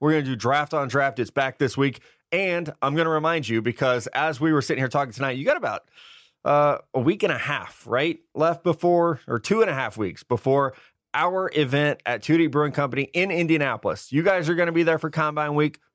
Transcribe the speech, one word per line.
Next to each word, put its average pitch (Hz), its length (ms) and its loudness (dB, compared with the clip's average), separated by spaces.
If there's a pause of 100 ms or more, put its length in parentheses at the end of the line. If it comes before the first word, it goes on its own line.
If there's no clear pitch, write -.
We're 151 100 2
gonna 156 120 2
do 131 120 -4
draft 139 380 0
on 143 160 -2
draft. 135 300 0
It's 107 120 -4
back 135 260 -2
this 135 200 0
week. 139 240 -2 (320)
And 175 480 -2
I'm 139 140 0
gonna 160 140 2
remind 156 380 0
you, 113 140 0
because 123 460 0
as 147 340 -2
we 160 100 2
were 147 100 4
sitting 131 200 -2
here 131 80 -2
talking 139 240 -2
tonight, 131 240 -4
you 143 80 -8
got 285 100 2
about, 139 300 -6 (580)
uh, 147 360 2 (140)
a 135 60 0
week 175 240 2
and 180 80 2
a 127 60 -2
half, 117 500 -8
right, 139 320 -2 (160)
left 165 260 0
before, 170 640 2
or 120 140 -2
two 220 220 2
and 208 80 4
a 151 40 -2
half 127 220 -4
weeks 101 280 -6
before 135 500 2 (400)
our 185 420 0
event 143 500 0
at 117 160 -2
Two 160 160 2
Deep 160 140 2
Brewing 147 220 0
Company 139 300 -2 (100)
in 190 180 0
Indianapolis. 147 800 -2
You 143 100 2
guys 180 280 0
are 175 60 0
gonna 170 180 0
be 170 100 2
there 160 160 2
for 160 100 -6
Combine 151 460 -2
Week. 151 240 0 (160)